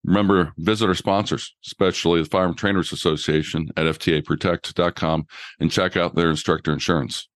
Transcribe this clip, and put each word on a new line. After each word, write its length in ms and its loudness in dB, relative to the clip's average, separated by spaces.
Remember, 540 2
visit 300 2
our 80 4
sponsors, 580 -2
especially 600 2
the 60 -4
Firearm 260 0
Trainers 360 0
Association 840 -2
at 80 0
F 140 0
T 140 0
A 80 2
protect 520 -4
dot 220 0
com, 320 -2
and 100 0
check 260 0
out 200 0
their 140 4
instructor 420 0
insurance. 640 -2